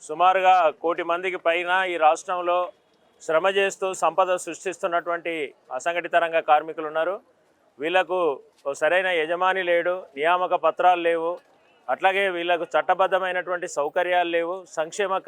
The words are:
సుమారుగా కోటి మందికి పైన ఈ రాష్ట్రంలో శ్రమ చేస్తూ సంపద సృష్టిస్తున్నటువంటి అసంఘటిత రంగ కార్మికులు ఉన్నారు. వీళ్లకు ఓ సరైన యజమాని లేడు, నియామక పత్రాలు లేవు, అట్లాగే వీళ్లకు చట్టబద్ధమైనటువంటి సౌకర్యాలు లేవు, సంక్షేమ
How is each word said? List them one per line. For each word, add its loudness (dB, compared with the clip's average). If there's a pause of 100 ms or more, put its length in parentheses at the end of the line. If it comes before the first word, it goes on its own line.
సుమారుగా 4 (280)
కోటి -2
మందికి -2
పైన 0 (220)
ఈ -4 (120)
రాష్ట్రంలో 2 (720)
శ్రమ 2 (120)
చేస్తూ -2 (160)
సంపద 2 (100)
సృష్టిస్తున్నటువంటి -4 (440)
అసంఘటిత -4 (100)
రంగ 0 (100)
కార్మికులు 2
ఉన్నారు. -2 (680)
వీళ్లకు 0 (480)
ఓ -4
సరైన 2 (120)
యజమాని 0
లేడు, 2 (220)
నియామక 0 (120)
పత్రాలు 4
లేవు, 0 (580)
అట్లాగే 0 (120)
వీళ్లకు 0
చట్టబద్ధమైనటువంటి 0
సౌకర్యాలు 0
లేవు, -2 (220)
సంక్షేమ -2